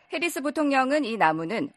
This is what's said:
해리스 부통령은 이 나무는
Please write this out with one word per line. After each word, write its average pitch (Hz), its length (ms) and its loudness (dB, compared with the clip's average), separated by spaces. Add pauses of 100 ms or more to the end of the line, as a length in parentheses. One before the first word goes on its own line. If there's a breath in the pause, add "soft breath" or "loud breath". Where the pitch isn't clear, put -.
(120 soft breath)
해리스 330 300 -4
부통령은 285 640 2
이 220 100 -4
나무는 165 600 0